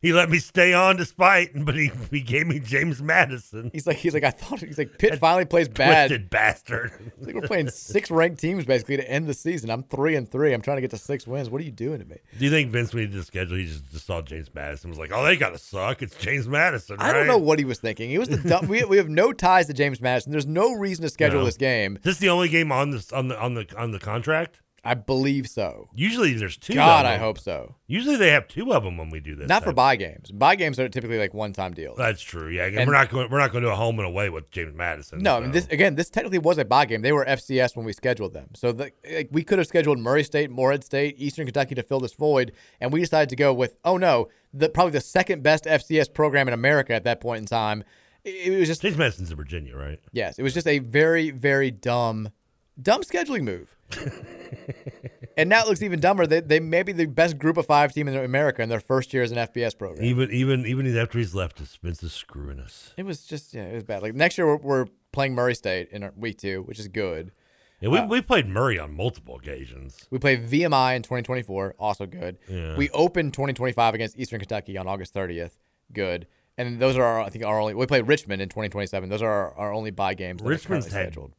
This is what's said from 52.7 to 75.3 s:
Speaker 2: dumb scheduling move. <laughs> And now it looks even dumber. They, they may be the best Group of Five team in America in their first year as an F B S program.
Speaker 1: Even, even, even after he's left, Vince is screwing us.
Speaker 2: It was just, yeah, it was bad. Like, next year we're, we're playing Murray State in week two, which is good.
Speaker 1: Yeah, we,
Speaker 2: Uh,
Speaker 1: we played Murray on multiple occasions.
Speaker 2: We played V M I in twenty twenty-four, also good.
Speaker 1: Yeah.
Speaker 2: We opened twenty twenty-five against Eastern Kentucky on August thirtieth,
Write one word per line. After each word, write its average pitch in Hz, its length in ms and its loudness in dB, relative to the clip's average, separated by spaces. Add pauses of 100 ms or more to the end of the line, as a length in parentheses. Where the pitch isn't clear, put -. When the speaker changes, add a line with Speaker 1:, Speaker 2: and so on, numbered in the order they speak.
Speaker 2:
dumb 240 220 2
scheduling 294 400 -2
move. 95 320 -6 (160)
<laughs> - 160 -10 (1300)
And 160 120 2
now 226 120 6
it 220 60 2
looks 190 140 2
even 175 200 -2
dumber. 180 260 4
They, 160 140 4
they 156 180 4
may 165 240 0
be 196 80 -4
the 170 140 0
best 156 340 2
Group 160 160 2
of 165 100 2
Five 147 280 4
team 147 160 -4
in 135 80 -4
America 135 440 0
in 113 60 0
their 113 140 -2
first 131 320 0
year 127 100 2
as 117 80 -2
an 120 60 -4
F 113 160 -4
B 117 100 -2
S 110 100 0
program. 92 300 -8
Speaker 1:
Even, 123 260 2
even, 127 360 0
even 127 320 -2
after 117 200 -2
he's 104 160 -2
left, 90 240 -4
Vince 85 460 -10
is 82 80 -10
screwing 69 480 -14
us. - 380 -20
Speaker 2:
It 180 60 -10
was 180 220 -10
just, - 280 -14
yeah, 113 100 -12
it 92 120 -10
was 110 100 -10
bad. 101 160 -6
Like, 110 120 -6
next 160 240 2
year 175 80 2
we're, 151 120 4
we're 139 280 0 (280)
playing 139 200 -2
Murray 123 220 2
State 92 360 -4
in 101 160 -10 (100)
week 107 200 -8
two, 95 260 -6
which 107 160 -14
is 104 100 -12
good. 92 420 -4 (480)
Speaker 1:
Yeah, 104 100 -2
we, 156 100 4
Speaker 2:
Uh, 220 80 -2
Speaker 1:
we 240 140 0
played 196 260 2
Murray 107 300 0
on 76 160 -10
multiple 78 440 -6
occasions. 65 720 -16
Speaker 2:
We 131 80 -4
played 131 240 2
V 139 220 0
M 156 80 2
I 127 220 4
in 123 60 -4
twenty 120 220 -6
twenty-four, 98 560 -6
also 101 260 -4
good. 90 320 -10 (120)
Speaker 1:
Yeah. 82 260 -8
Speaker 2:
We 143 140 0
opened 165 440 0
twenty 135 200 -4
twenty-five 117 420 0
against 113 240 -6
Eastern 117 220 -8
Kentucky 98 360 -8
on 92 80 -8
August 95 280 -8
thirtieth, 85 440 -6 (360)